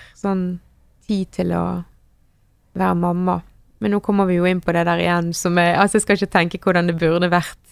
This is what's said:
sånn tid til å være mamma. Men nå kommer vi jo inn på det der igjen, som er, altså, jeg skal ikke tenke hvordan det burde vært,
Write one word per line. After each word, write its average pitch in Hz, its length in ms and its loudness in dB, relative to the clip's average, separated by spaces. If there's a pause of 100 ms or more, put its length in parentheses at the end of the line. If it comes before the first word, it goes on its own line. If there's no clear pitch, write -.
(160)
sånn 185 440 -4 (480)
tid 196 240 -4
til 175 220 -2
å 170 100 -2 (1120)
være 185 200 0
mamma. 175 440 0 (420)
Men 208 100 0
nå 202 100 0
kommer 202 260 0
vi 180 100 2
jo 175 80 2
inn 180 160 0
på 170 120 -2
det 170 120 2
der 170 140 0
igjen, 170 340 0
som 175 240 -2
er, 175 180 4
altså, 202 220 2
jeg 208 80 4
skal 202 140 2
ikke 196 120 -4
tenke 170 280 0
hvordan 175 280 2
det 170 120 -2
burde 170 320 2
vært, 175 260 -2 (140)